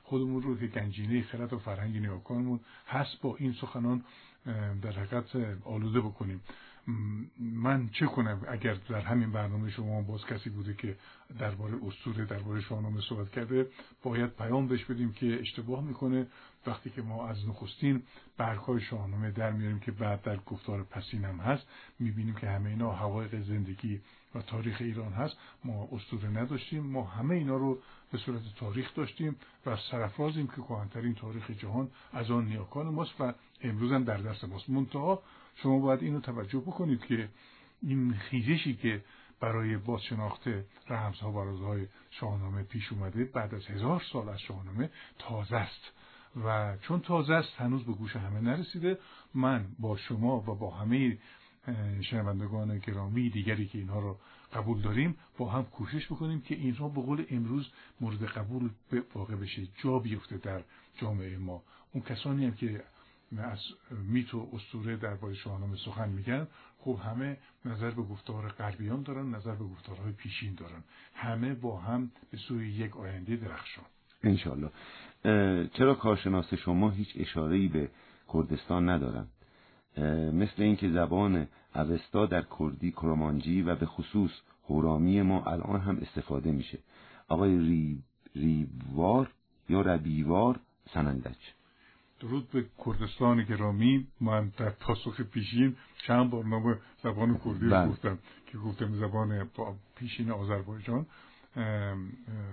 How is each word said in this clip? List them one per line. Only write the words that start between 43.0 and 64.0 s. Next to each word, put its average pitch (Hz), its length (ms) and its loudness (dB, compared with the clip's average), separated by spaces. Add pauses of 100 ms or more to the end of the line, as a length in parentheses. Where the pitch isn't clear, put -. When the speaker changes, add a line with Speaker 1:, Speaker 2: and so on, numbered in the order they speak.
Speaker 1:
بعد 110 300 -4
از 98 120 -10
هزار 120 360 0 (100)
سال 110 160 -4
از 101 120 -8
شاهنامه 98 500 -6 (280)
تازه 110 380 -4
است - 360 -6 (520)
و 107 360 0
چون 170 200 0
تازه 160 340 2
است 160 220 2
هنوز 127 280 0
به 117 80 -2
گوش 107 240 -6
همه 101 240 -2
نرسیده. 170 580 0 (360)
من 127 320 2 (120)
با 110 180 -2
شما 120 400 0
و 107 180 -4
با 101 160 -4
همه، 110 480 2 (480)
اه، 104 360 -2
شنوندگان 104 760 -2
گرامی 104 520 -2
دیگری 104 360 0
که 107 120 -8
اینها 101 220 -4
رو 101 180 -4 (360)
قبول 110 260 0
داریم 123 360 2 (220)
با 104 120 -2
هم 127 140 0
کوشش 143 420 -6
بکنیم 160 340 -4
که 151 140 -6
اینها 143 340 -2
به 143 120 -2
قول 147 300 -2
امروز 127 400 -2 (300)
مورد 107 240 -2
قبول 113 440 -4 (240)
ب-، 123 240 -2
واقع 104 200 -6
بشه، 98 260 -6 (200)
جا 131 160 2
بیفته 107 400 -4
در 95 240 -6 (340)
جامعه 95 420 -4
ما. 90 240 -8 (300)
اون 123 100 -4
کسانی 139 440 -2
هم 117 80 0
که 107 300 -4 (540)
از 107 200 -4 (320)
میت 120 440 0